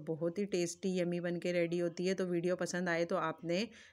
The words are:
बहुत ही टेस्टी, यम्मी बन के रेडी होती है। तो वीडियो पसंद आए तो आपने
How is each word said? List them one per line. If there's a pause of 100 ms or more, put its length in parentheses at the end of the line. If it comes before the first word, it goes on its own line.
बहुत
ही
टेस्टी,
यम्मी
बन
के
रेडी
होती
है।
तो
वीडियो
पसंद
आए
तो
आपने (240)